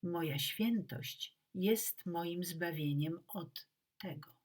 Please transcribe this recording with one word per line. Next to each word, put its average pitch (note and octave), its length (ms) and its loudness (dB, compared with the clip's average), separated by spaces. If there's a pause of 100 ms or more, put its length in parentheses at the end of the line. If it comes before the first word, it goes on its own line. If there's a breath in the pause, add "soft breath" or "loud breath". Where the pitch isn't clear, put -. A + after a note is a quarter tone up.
„Moja E3 360 0
świętość - 960 0 (200)
jest G3+ 520 2
moim E3+ 380 -2
zbawieniem D#3+ 760 0 (100)
od - 380 -8 (320)
tego”. D3 460 -10